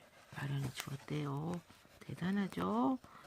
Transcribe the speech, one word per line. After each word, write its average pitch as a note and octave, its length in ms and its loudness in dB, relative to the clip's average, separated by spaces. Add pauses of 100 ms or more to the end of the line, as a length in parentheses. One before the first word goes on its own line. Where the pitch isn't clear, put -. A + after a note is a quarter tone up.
(360)
마련해 C#3 360 0
주었대요. D3 880 -2 (400)
대단하죠? G3 1000 2 (280)